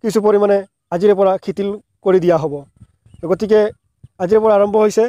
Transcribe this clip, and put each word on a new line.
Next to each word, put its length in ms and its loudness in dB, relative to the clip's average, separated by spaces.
কিছু 240 -2
পৰিমাণে 320 2
আজিৰে 260 2
পৰা 120 2
শিথিল 240 -6
কৰি 200 2
দিয়া 180 2
হ'ব। 120 -6
গতিকে 300 0
আজিৰে 220 0
পৰা 140 2
আৰম্ভ 260 0
হৈছে 240 0